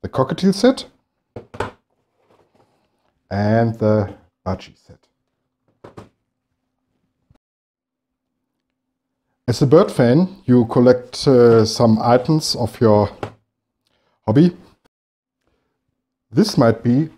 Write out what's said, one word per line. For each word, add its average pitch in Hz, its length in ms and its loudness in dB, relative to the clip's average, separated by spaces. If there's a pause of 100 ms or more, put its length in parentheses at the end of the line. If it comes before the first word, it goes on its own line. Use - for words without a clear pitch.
the 95 80 -12
Cockatiel 180 460 -4
set, 262 320 -2 (2500)
and 110 480 -2
the 107 340 -2 (320)
Budgie - 320 -10
set. - 220 -20 (4000)
As 123 140 -4
a 147 60 2
bird 175 240 4
fan, 143 540 0
you 123 200 2
collect, - 640 0
uh, 120 360 4
some 110 380 0
items 123 540 -2
of - 260 -8
your 104 300 2 (1120)
hobby. 151 320 2 (1700)
This 147 260 0
might 117 240 2
be 135 360 -2